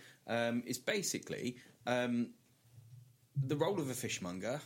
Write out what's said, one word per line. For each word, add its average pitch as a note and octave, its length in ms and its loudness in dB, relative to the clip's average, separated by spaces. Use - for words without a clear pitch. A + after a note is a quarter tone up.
um, A#2 400 2
it's B2 120 -2
basically, - 800 -2
um, A#2+ 440 2
the C#3 200 2
role E3+ 220 2
of C3+ 120 0
a B2 40 -2
fishmonger G#2 720 -4